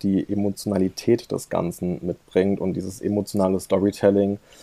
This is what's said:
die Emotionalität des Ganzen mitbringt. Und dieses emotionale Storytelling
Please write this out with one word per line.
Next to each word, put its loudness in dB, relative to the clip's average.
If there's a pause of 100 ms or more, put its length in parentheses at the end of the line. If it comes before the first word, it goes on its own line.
die 0
Emotionalität 0
des -6
Ganzen -2
mitbringt. 0
Und -2
dieses -8
emotionale 0
Storytelling 2 (240)